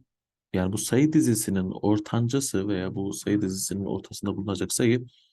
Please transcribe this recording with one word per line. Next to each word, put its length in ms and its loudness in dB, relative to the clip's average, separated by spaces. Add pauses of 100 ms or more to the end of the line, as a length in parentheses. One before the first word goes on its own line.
(520)
yani 200 0
bu 60 -2
sayı 340 4
dizisinin 580 2
ortancası 1000 0
veya 260 -2
bu 180 -4
sayı 300 0
dizisinin 420 -4
ortasında 520 -4
bulunacak 360 -4
sayı 340 2 (260)